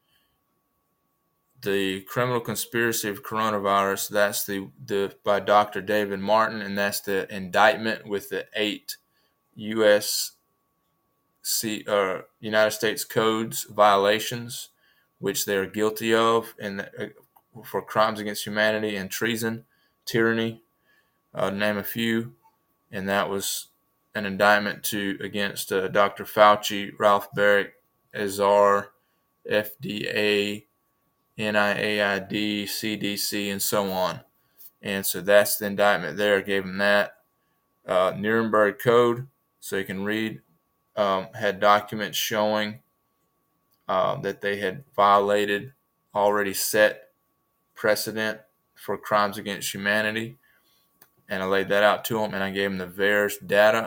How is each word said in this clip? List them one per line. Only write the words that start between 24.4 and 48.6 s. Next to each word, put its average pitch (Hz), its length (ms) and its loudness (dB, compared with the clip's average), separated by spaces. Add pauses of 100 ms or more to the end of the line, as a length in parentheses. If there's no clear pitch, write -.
to, 101 360 -4
against, 101 520 -6
uh, 95 160 0
Doctor 101 340 2
Fauci, 104 720 2
Ralph 101 360 2
Baric, 101 400 2 (420)
Azar, 101 800 4 (540)
F 107 340 -2
D 104 280 -6
A, 104 580 0 (720)
N 107 200 -2
I 104 220 2
A 104 240 0
I 101 180 0
D, 104 460 -4
C 107 300 -6
D 101 200 -6
C, 101 340 -4
and 98 100 -6
so 101 300 -2
on. 92 300 -4 (600)
And 98 240 -4
so - 160 -4
that's 101 360 4
the 107 100 -4
indictment 98 500 0
there. 104 240 2
Gave 98 240 -2
him 92 140 -10
that. 101 400 2 (680)
Uh, 92 300 2
Nuremberg 107 640 2
Code, 120 500 2 (400)
so 101 80 -4
you 95 80 -4
can 95 180 -8
read, 107 380 -4 (560)
um, 95 380 0
had 101 260 -4
documents 104 560 2
showing, 107 640 -2 (1080)
uh, 95 360 0
that 98 180 -6
they 101 200 -4
had 95 220 -6 (140)
violated 101 800 2 (400)
already 104 400 2
set - 580 0 (600)
precedent 107 640 -2 (340)